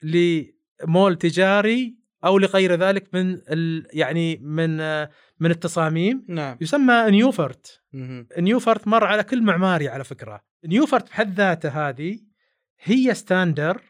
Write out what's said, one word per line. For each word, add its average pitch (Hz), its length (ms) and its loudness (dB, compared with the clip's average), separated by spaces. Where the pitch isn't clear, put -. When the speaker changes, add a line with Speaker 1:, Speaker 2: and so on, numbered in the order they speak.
Speaker 1:
لمول 170 1120 0
تجاري 202 800 0
أو 190 140 4
لغير 190 360 2
ذلك 190 400 0
من 185 180 -2
ال-، 160 440 -4
يعني، 156 440 -2
من، 156 440 -4
آه، 156 300 -6
من 165 100 2
التصاميم. 165 800 -2
Speaker 2:
نعم. 147 320 -8
Speaker 1:
يسمى 233 500 2
نيوفرت. 196 720 0
Speaker 2:
مهم. 127 360 -14
Speaker 1:
نيوفرت 220 500 0
مر 220 160 2
على 208 180 0
كل 233 200 -2
معماري 180 460 2
على 135 160 -10
فكرة. 107 400 -16
نيوفرت 220 440 0
بحد 202 260 -4
ذاته 165 540 -2
هذه 156 300 -8
هي 254 340 2
ستاندر، 180 760 -2